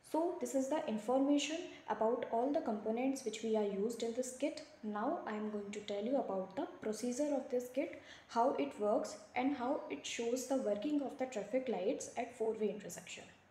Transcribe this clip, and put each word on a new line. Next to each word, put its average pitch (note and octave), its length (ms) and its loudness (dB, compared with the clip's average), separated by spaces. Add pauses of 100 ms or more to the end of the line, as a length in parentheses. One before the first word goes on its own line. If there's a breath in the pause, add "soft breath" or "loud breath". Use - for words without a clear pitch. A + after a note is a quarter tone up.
(100)
So E4+ 300 2
this A#3+ 140 -4
is C4 140 2
the D4 200 0
information C#4 680 2 (300 loud breath)
about A3 440 2
all B3 200 4
the D#4+ 80 4
components A#3+ 640 0
which G#3+ 180 -4
we A3 140 2
are G#3+ 80 4
used G3+ 380 0
in A#3 120 -2
this B3+ 240 -2
kit. D#4 240 -2 (200)
Now G#3+ 440 0
I G#3+ 80 -4
am G#3+ 160 -2
going G3+ 200 -4
to G#3 100 -6
tell G3+ 220 -4
you B3+ 140 2
about F#3+ 400 0
the D#4+ 100 -2 (140)
procedure B3 560 0
of B3+ 140 -2
this B3 220 0
kit, - 300 -2 (260 loud breath)
how B3 260 4
it - 260 0
works G#3+ 360 2 (200)
and C4+ 200 4
how B3 340 0
it - 140 -6
shows A#3+ 440 0
the C4+ 80 4
working B3 460 2
of B3+ 160 -4
the B3+ 80 0
traffic B3+ 420 -2
lights G#3 480 0
at B3 200 -4
four-way G#3+ 340 2
intersection. F3+ 540 -10 (260)